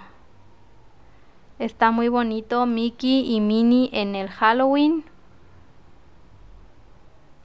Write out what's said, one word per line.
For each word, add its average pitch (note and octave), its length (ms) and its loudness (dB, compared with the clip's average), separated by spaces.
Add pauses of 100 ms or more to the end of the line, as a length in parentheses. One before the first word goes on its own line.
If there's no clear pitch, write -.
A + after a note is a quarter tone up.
(1600)
Está A3+ 320 0
muy A#3 180 0
bonito. A#3+ 560 -2
Mickey A#3+ 680 -2
y G#3+ 60 0
Minnie A#3 540 2
en G3+ 220 -4
el G3 120 -8
Halloween. C4+ 760 0 (2500)